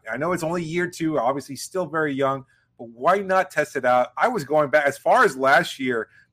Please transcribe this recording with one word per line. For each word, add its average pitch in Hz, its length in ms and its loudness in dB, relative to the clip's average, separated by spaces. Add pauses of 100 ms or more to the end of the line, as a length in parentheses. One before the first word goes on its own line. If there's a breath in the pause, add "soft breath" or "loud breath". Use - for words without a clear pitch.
I 113 80 -6
know 156 140 -4
it's 175 140 -4
only 170 180 -4
year 170 260 -4
two, 160 300 -4
obviously 131 380 -2
still 185 300 -6
very 151 280 -4
young, 135 300 -2 (340)
but 120 120 -16
why 147 280 0
not 190 320 0
test 151 240 -4
it 131 100 -4
out? 123 320 2
I 180 120 2
was 220 160 -4
going 147 260 2
back 147 160 2
as - 100 0
far 226 280 4
as 151 120 2
last 139 440 2
year, 120 280 -2 (240 soft breath)